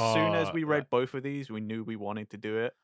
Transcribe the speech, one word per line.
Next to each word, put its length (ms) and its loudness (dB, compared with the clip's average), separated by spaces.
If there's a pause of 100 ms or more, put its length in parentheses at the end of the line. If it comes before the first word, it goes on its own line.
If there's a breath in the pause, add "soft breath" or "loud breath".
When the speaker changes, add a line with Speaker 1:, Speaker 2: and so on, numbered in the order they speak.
(140)
Speaker 1:
soon 220 4
as 140 2
Speaker 2:
Uh, 40 -2
Speaker 1:
we 100 0
Speaker 2:
like 60 0
Speaker 1:
read 200 2
both 240 2
of 100 -6
these, 260 -6
we 120 -6
knew 220 -4
we 140 -6
wanted 340 -6
to 60 -12
do 200 -2
it. 160 0 (100)